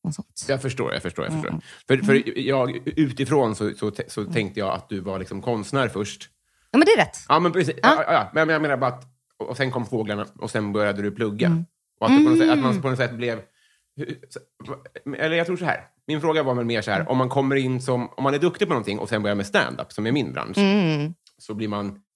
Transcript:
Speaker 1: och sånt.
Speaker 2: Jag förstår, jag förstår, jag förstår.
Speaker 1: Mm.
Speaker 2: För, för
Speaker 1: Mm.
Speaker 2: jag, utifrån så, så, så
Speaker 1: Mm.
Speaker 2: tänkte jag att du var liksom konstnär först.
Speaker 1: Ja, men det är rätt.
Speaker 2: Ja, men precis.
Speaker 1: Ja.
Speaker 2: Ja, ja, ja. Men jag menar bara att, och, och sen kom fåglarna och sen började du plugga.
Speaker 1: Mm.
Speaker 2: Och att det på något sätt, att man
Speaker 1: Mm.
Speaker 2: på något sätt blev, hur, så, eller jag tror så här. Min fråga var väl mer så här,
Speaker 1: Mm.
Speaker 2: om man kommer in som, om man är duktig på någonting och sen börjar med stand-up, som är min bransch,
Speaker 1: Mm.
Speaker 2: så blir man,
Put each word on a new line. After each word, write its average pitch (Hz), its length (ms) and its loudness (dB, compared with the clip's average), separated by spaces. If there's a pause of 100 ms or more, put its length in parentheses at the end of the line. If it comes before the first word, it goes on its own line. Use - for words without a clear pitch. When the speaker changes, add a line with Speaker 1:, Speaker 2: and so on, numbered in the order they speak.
Speaker 1:
och 156 100 -4
sånt. - 340 -14
Speaker 2:
Jag 131 140 -2
förstår, 127 300 -4
jag - 100 -6
förstår, - 220 -6
jag - 80 -4
förstår. 160 160 -4
Speaker 1:
Mm. - 120 -4 (280)
Speaker 2:
För, 135 100 4
för 131 160 4
Speaker 1:
Mm. - 220 2
Speaker 2:
jag, 135 400 0 (100)
utifrån 131 720 2
så, 107 220 -2
så, 104 140 -4 (160)
så - 120 -8
Speaker 1:
Mm. 107 120 -6
Speaker 2:
tänkte 107 280 -4
jag 98 140 -2
att - 140 -10
du 98 120 -6
var 95 180 -6
liksom 95 240 -10
konstnär 120 460 -2
först. - 400 -8 (420)
Speaker 1:
Ja, 233 80 2
men 330 80 6
det 415 60 6
är 453 40 6
rätt. 190 200 0 (120)
Speaker 2:
Ja, 151 120 6
men 175 120 2
precis. 160 300 0
Speaker 1:
Ja. 269 140 6
Speaker 2:
Ja, 156 100 0
ja, - 60 0
ja. 117 200 2
Men 156 160 2
jag 156 140 2
menar 143 140 0
bara 127 140 0
att, - 140 -12 (340)
och, - 100 -8
och - 80 -6
sen 131 140 0
kom 120 160 -4
fåglarna 104 400 -4 (120)
och 101 120 -8
sen 104 220 -2
började 101 300 0
du 101 80 -2
plugga. 110 360 -2
Speaker 1:
Mm. 165 180 2 (360)
Speaker 2:
Och 220 100 0
att 269 80 8
det 302 60 8
på 311 60 6
något 320 80 6
sätt, 320 120 6
att 311 80 4
man 254 120 2
Speaker 1:
Mm. 190 120 0
Speaker 2:
på 139 60 0
något 127 100 -2
sätt 120 180 0
blev, 117 240 -4 (560)
hur, 123 220 -10 (120)
så, - 100 -14 (760)
eller 160 180 0
jag 170 100 0
tror 180 100 -2
så 175 80 -6
här. - 160 0 (260)
Min 151 140 -2
fråga 156 220 2
var 131 120 2
väl 120 100 -2
mer 117 180 0
så 110 80 -4
här, 98 100 2
Speaker 1:
Mm. - 80 -4
Speaker 2:
om 131 100 2
man 127 100 2
kommer 135 280 2
in 131 260 0
som, 123 340 -2
om 131 80 -4
man 139 100 2
är 143 40 0
duktig 175 300 0
på 170 60 2
någonting 104 240 -2
och 104 100 -6
sen 107 140 0
börjar 104 140 0
med 98 100 -2
stand-up, 101 460 -2
som 107 140 -4
är 117 60 0
min 110 200 0
bransch, 67 260 -4
Speaker 1:
Mm. 175 560 2 (240)
Speaker 2:
så - 160 -10
blir 107 140 -4
man, 101 300 -6 (180)